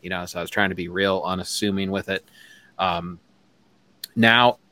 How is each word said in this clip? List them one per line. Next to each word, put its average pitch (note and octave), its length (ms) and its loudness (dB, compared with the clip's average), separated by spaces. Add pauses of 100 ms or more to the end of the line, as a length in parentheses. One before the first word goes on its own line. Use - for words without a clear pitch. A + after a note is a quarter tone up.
You F2+ 100 -12
know, F2+ 160 -6
so F2 120 -10
I F2 40 -4
was E2+ 80 -8
trying G2+ 180 2
to F#2 80 -4
be F2 100 -6
real F#2+ 400 0
unassuming F#2+ 640 -2
with G2 180 -4
it. F#2 160 -4 (540)
Um, F2 400 -2 (960)
now, A#2 440 6 (140)